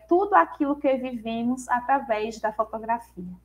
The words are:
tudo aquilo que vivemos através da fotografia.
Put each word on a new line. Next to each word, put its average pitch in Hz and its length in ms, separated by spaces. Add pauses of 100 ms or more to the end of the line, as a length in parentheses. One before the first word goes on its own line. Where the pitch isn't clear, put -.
tudo 392 260
aquilo 311 420
que 277 200
vivemos 247 720
através 240 720
da 214 120
fotografia. 220 840 (100)